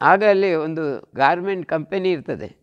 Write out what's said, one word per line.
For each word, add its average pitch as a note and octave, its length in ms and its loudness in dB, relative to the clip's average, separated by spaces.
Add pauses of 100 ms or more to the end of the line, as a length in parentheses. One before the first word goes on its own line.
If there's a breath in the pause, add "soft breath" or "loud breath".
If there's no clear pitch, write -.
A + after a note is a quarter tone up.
ಆಗ F#3 220 4
ಅಲ್ಲಿ G3 320 4
ಒಂದು D#3 600 -4
ಗಾರ್ಮೆಂಟ್ F3 540 0
ಕಂಪನಿ F#3 420 -2
ಇರ್ತದೆ, A2+ 520 -8